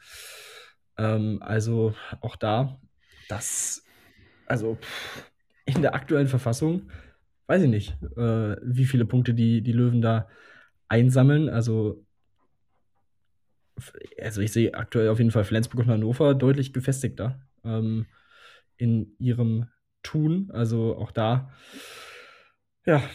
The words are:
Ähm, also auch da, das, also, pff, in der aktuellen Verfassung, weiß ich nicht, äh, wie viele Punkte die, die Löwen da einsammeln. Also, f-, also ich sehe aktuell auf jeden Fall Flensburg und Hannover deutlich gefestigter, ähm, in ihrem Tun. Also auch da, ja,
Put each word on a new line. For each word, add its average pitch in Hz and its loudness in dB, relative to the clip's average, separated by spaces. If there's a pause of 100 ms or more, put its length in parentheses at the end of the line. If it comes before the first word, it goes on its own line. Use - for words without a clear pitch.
(960)
Ähm, 110 0
also 110 0 (260)
auch 117 -8
da, 117 -2 (480)
das, - -8 (580)
also, 107 -2
pff, - -14 (340)
in 143 0
der 139 2
aktuellen 143 2
Verfassung, 131 -2 (560)
weiß 180 4
ich 139 6
nicht, 104 -2 (200)
äh, 113 0
wie 123 0
viele 120 2
Punkte 123 0
die, 113 2
die 120 -2
Löwen 120 2
da 113 0 (640)
einsammeln. 127 6
Also, 110 -2 (1700)
f-, - -20 (280)
also 104 -6
ich 110 -2
sehe 113 2
aktuell 110 0
auf 113 2
jeden 117 4
Fall 110 2
Flensburg 117 -2
und 113 2
Hannover 123 2
deutlich 135 2
gefestigter, 127 -4 (220)
ähm, 110 -2 (720)
in 117 0
ihrem 117 0 (360)
Tun. 165 -2
Also 113 0
auch - -8
da, 117 0 (1300)
ja, 151 4 (140)